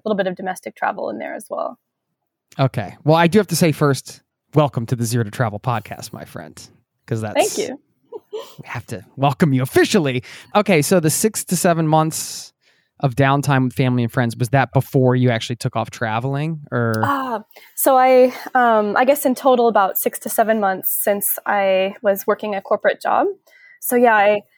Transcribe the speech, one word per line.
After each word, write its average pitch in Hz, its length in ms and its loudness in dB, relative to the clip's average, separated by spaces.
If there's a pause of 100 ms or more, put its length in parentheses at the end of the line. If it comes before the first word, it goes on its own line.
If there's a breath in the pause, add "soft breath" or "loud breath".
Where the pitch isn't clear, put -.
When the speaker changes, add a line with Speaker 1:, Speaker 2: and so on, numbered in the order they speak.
Speaker 1:
little 214 100 0
bit 190 120 -2
of 180 80 -4
domestic 185 400 -10
travel - 340 -6
in 208 80 -10
there - 160 -10
as - 160 -14
well. - 300 -8 (800)
Speaker 2:
Okay. 120 440 -2
Well, 156 120 4
I 165 100 4
do 170 140 4
have 202 80 2
to 170 80 -4
say 165 160 2
first, - 500 -2 (320)
welcome 139 320 0
to 127 100 -4
the 117 100 -2
Zero 117 180 -2
to 104 80 -6
Travel 104 280 -4
podcast, - 540 -8
my - 100 -14
friend. - 380 -18 (460)
'Cause 113 140 -4
that's 107 120 -8
Speaker 1:
Thank 359 240 -2 (100)
you. 285 120 -12 (520)
Speaker 2:
we - 360 -16
have - 200 -12
to 101 160 -12 (120)
welcome 139 380 0
you 127 100 2
officially. 147 580 0 (340 loud breath)
Okay, 196 280 4
so 185 160 2
the 156 100 0
six - 360 -2
to 185 100 -2
seven 165 320 2
months - 600 -2 (540)
of 131 120 -2
downtime 139 480 2
with 127 100 -2
family 123 300 0
and 113 80 -4
friends, 117 260 -2
was 120 120 -2
that 135 240 0
before 127 420 2
you 123 160 2
actually 113 240 -4
took - 200 -6
off 113 140 -4
traveling, 139 720 -4 (100)
or? 117 220 0 (100)
Speaker 1:
Uh, 262 360 -4 (340 loud breath)
so 269 240 2
I, 254 340 6 (220 loud breath)
um, 220 420 2
I 262 100 4
guess 285 200 2
in 254 80 4
total 240 340 2
about 202 300 2
six - 220 -4
to 226 100 -10
seven 220 300 0
months 190 440 -2
since 202 400 -2
I 196 600 0
was 196 240 0
working 208 260 -2
a 196 80 -6
corporate - 400 -2
job. - 240 0 (540 soft breath)
So - 160 -4
yeah, 240 180 6
I, 208 300 4 (140)